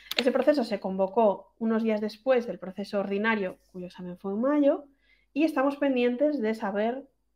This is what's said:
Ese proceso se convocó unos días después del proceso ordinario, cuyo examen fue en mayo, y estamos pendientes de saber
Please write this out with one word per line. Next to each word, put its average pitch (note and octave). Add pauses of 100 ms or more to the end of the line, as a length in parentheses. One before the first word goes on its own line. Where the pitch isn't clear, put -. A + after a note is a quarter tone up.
(180)
Ese A#3+
proceso C4
se G#3+
convocó F#3+
unos A3+
días G#3+
después A#3
del F3+
proceso G3+
ordinario, G3+ (140)
cuyo F3+
examen F3+
fue G3
en G#3
mayo, C#4+ (480)
y C#4+
estamos C#4+
pendientes C4
de A3
saber A3 (280)